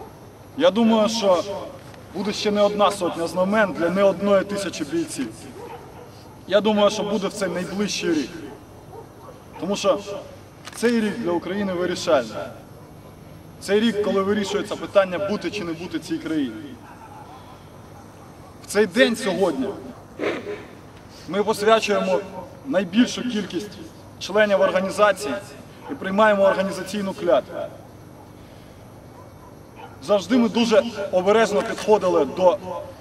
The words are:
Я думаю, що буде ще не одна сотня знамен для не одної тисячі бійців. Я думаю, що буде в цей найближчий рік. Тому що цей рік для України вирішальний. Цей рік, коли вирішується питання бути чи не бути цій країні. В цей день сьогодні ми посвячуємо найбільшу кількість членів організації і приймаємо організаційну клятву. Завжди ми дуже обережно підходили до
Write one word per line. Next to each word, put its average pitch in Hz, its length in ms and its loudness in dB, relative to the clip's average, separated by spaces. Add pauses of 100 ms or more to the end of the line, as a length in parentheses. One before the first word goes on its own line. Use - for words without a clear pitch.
(580)
Я 165 140 6
думаю, 220 380 4
що 202 340 2 (720)
буде 196 180 -4
ще - 180 -2
не 208 100 2
одна 202 300 4
сотня 165 360 -4
знамен 185 460 2
для 165 160 0
не 196 140 2
одної 196 400 4
тисячі 196 420 -6
бійців. 139 420 -4 (1200)
Я 196 140 4
думаю, 208 280 4
що 208 140 -2
буде 202 240 -2
в 180 60 -4
цей 190 160 -4
найближчий 180 640 -2
рік. 135 160 0 (1300)
Тому 190 160 -2
що 190 240 2 (800)
цей 233 200 2
рік 214 180 -2
для 175 120 -2
України 185 420 -4
вирішальний. 165 640 0 (1200)
Цей 202 200 2
рік, 214 240 2
коли 190 180 2
вирішується 190 540 -2
питання 185 440 0
бути 196 320 -4
чи 160 120 -6
не 170 100 -6
бути 160 260 -8
цій 160 180 -6
країні. 127 580 -4 (1900)
В - 20 -20
цей 214 200 2
день 226 300 4
сьогодні 180 520 0 (1600)
ми 190 160 -2
посвячуємо 208 760 2 (460)
найбільшу 190 560 0
кількість 208 500 -6 (480)
членів 202 420 2
організації 190 720 2 (580)
і 139 40 -6
приймаємо 196 480 4
організаційну 190 720 0
клятву. 165 420 0 (2500)
Завжди 208 340 2
ми 233 120 4
дуже 214 340 4 (280)
обережно 196 500 4
підходили 180 640 2
до 175 320 4 (440)